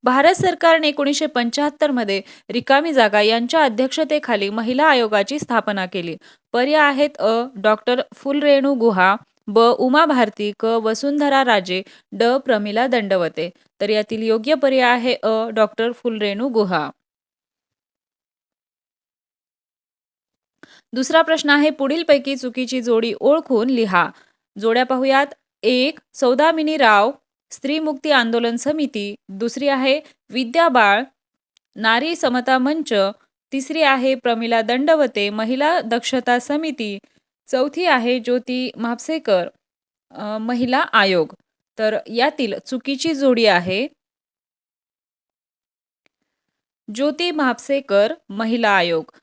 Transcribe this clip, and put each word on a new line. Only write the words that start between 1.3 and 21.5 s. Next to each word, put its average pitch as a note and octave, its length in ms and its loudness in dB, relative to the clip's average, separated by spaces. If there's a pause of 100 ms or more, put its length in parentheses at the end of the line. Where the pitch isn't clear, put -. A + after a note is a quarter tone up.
मध्ये G3+ 320 -2 (280)
रिकामी C#4 420 0
जागा G#3+ 280 4
यांच्या A#3 440 2
अध्यक्षतेखाली B3+ 840 -2
महिला A#3+ 340 -2
आयोगाची A#3 540 2
स्थापना G#3 480 -2
केली. E3+ 300 -8 (360)
पर्याय C#4+ 360 2
आहेत C#4+ 300 0
अ, A3+ 260 0 (100)
डॉक्टर G#3+ 460 0 (140)
फुलरेणू C#4 600 2
गुहा, G3+ 420 2 (300)
ब, G#3+ 120 0
उमा B3+ 460 4
भारती, G#3+ 560 0
क, - 40 -4
वसुंधरा C4+ 800 0
राजे, F#3+ 380 0 (300)
ड, G3+ 120 -2
प्रमिला A#3 600 0
दंडवते. F#3 640 -2 (300)
तर G3+ 100 -2
यातील G#3+ 320 -2
योग्य A3+ 320 0
पर्याय C4 360 2
आहे B3 320 0
अ, A3 260 0
डॉक्टर A3 440 0
फुलरेणू A3 560 -4
गुहा. F#3 420 0 (4000)
दुसरा C4+ 300 0
प्रश्न D#4 280 0